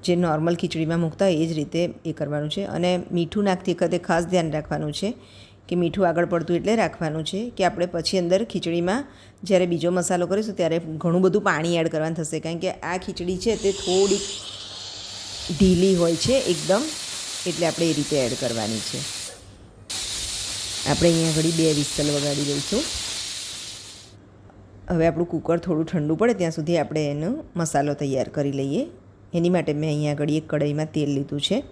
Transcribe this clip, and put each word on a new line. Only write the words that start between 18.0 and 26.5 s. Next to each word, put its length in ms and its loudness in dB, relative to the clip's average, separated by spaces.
એડ 180 0
કરવાની 460 -2
છે. 140 -4
આપણે 200 4
અહીંયા 240 2
આગળ 240 4
બે 80 6
વિસલ 340 0
વગાડી 340 0
લઈશું. 320 0
હવે 180 4
આપણું 240 -2
કુકર 320 0
થોડું 240 0
ઠંડુ 320 0
પડે 180 4
ત્યાં 160 -2